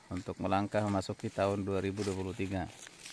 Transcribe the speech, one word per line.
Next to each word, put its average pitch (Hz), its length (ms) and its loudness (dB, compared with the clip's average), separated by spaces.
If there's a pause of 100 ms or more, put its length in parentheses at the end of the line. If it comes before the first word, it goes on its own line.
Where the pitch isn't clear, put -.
untuk 90 320 -6
melangkah 98 400 2
memasuki 104 480 0
tahun 101 340 2
dua 95 220 2
ribu 98 180 0
dua 98 140 0
puluh 95 180 -2
tiga. 95 320 0 (460)